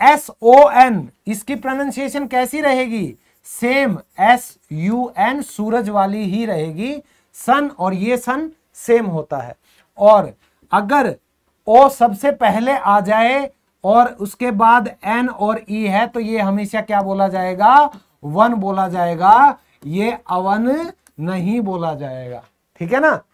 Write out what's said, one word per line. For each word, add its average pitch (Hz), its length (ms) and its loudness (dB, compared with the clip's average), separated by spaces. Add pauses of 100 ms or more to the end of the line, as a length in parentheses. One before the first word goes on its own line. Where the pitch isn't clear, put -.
एस 294 260 2 (140)
ओ 277 280 8
एन, 240 360 4 (200)
इसकी 220 280 -8
प्रोनाउंसिएशन 269 720 -6
कैसी 254 340 -2
रहेगी? 233 540 -4 (320)
सेम, 247 500 -2 (240)
एस 240 360 2 (160)
यू 220 460 -4
एन, 254 240 -2
सूरज 220 460 -4
वाली 208 360 0
ही 208 200 -4
रहेगी। 196 560 -6 (340)
सन 285 340 0
और 190 240 -6
ये 220 240 -2
सन 277 340 -6 (240)
सेम 233 320 0
होता 156 300 -6
है। 120 180 -12 (420)
और 202 340 4 (400)
अगर 208 440 0 (520)
ओ 143 220 8
सबसे 233 440 0
पहले 226 400 0
आ 208 280 2
जाए 233 480 0 (340)
और 226 320 4
उसके 208 380 -6
बाद 226 340 4 (180)
एन 240 240 -2
और 220 400 -4
ई 214 160 -4
है, 202 220 0
तो 240 120 -8
ये 220 200 -4
हमेशा 202 420 -4
क्या 208 200 -2
बोला 196 260 -2
जाएगा? 196 640 2 (340)
वन 196 320 0
बोला 190 320 -4
जाएगा, 180 680 2 (300)
ये 196 300 -4 (120)
अवन 226 600 -2 (300)
नहीं 185 400 -4
बोला 175 340 -6
जाएगा, 127 480 -12 (380)
ठीक 175 120 -4
है 262 60 0
ना, 302 200 2 (140)